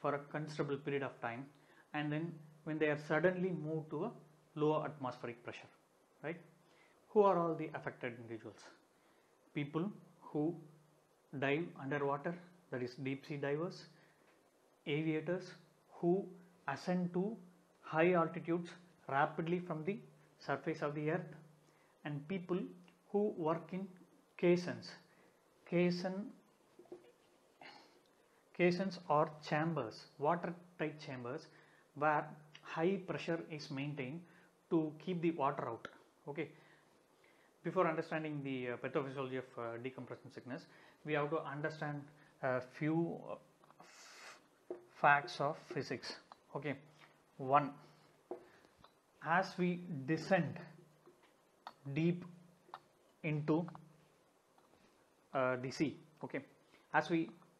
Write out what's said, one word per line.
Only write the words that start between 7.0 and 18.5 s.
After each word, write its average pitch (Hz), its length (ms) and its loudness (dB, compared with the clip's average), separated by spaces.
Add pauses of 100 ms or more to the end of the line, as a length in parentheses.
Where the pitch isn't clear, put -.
Who 214 120 8
are 196 160 8
all 170 180 2
the 156 180 -4
affected 127 440 -4
individuals? 113 420 -12 (920)
People 156 360 -2 (320)
who 151 340 -2 (840)
dive 143 260 2 (160)
underwater, 143 540 0 (360)
that 127 100 -4
is 123 140 -6
deep 139 300 -4
sea 147 120 -6
divers, 147 480 -2 (1000)
aviators 156 680 0 (420)
who 180 320 4 (420)
ascend 175 460 0
to 196 220 0 (460)
high 170 320 6
altitudes 170 560 2 (380)